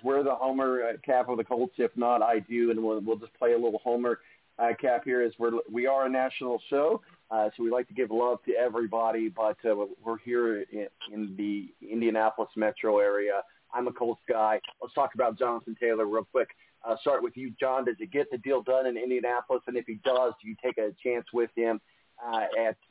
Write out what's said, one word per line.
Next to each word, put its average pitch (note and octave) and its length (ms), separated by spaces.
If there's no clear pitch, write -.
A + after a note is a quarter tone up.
wear C3+ 200
the C3+ 100
Homer, C3 500
uh, A#2 100
cap B2 240
of B2 80
the A2+ 60
Colts. B2 340
If A#2+ 180
not, A#2+ 260
I A2+ 180
do, A#2 320
and A2 120
we'll, A2 180
we'll A2 160
just A2+ 180
play A#2+ 180
a A#2 40
little A#2 260
Homer, A#2+ 360
uh, A#2 120
cap B2 260
here B2 160
as A#2 160
we're, A#2 140
we A#2+ 140
are C3+ 200
a C3 40
national C3 600
show, D3+ 320
uh, A2 260
so A#2+ 80
we A2+ 60
like B2 200
to G#2 40
give A#2 160
love A#2+ 380
to B2+ 60
everybody, A2+ 760
but, G#2+ 280
uh, G#2 60
we're A2+ 160
here A#2 520
in, G#2 160
in G#2 240
the G2+ 300
Indianapolis A2 680
metro G#2+ 440
area. G2+ 420
I'm B2 140
a B2 40
Colts A#2+ 360
guy. A2 320
Let's A#2 120
talk C3+ 220
about A2+ 220
Jonathan A#2 420
Taylor A2+ 260
real G#2+ 260
quick. B2 180
Uh, A2+ 140
start C#3 200
with A#2 140
you, B2+ 240
John. C3 260
Does A#2+ 140
he G#2+ 60
get C#3+ 260
the C3 60
deal C3 240
done B2+ 240
in B2 100
Indianapolis? B2 720
And B2 80
if A#2+ 120
he A2 180
does, B2+ 360
do G#2+ 60
you A2 160
take B2+ 140
a G#2+ 140
chance A#2+ 300
with A#2 220
him, A2+ 260
uh, A2+ 200
at, A2 200